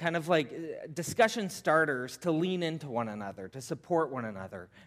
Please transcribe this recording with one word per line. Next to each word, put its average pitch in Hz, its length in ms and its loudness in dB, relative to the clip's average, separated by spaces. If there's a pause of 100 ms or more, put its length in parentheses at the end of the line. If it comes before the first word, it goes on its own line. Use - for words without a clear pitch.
kind 170 160 0
of 160 120 -2
like, 156 220 4
uh, 160 420 -8
discussion 208 580 2
starters 151 680 2
to 175 140 0
lean 175 320 0
into 156 240 -4
one 117 200 -2
another, 101 400 -8
to 131 120 -12
support 160 500 0
one 127 140 -4
another. 95 460 -10 (160)